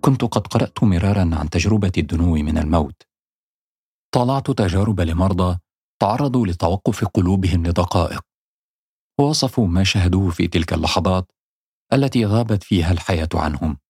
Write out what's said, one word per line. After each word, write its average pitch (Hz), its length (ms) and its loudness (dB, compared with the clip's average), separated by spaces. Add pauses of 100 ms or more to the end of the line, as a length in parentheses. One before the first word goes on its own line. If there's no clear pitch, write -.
كنت 135 240 2
قد 107 220 -2
قرأت - 380 -2
مرارا 98 480 2
عن 78 180 -2
تجربة 101 480 0
الدنو 82 360 0
من 78 240 0
الموت. 76 440 -2 (1120)
طالعت 131 360 0
تجارب 98 500 0
لمرضى 90 580 0 (420)
تعرضوا 123 460 0
لتوقف 90 580 -2
قلوبهم 92 640 0
لدقائق، 87 560 -2 (1000)
ووصفوا 139 460 0
ما 92 180 2
شاهدوه 92 460 0
في 85 180 -2
تلك 80 240 -2
اللحظات 87 600 -2 (600)
التي 131 340 2
غابت 110 360 0
فيها 90 300 0
الحياة 85 420 -2
عنهم. 78 440 -2 (100)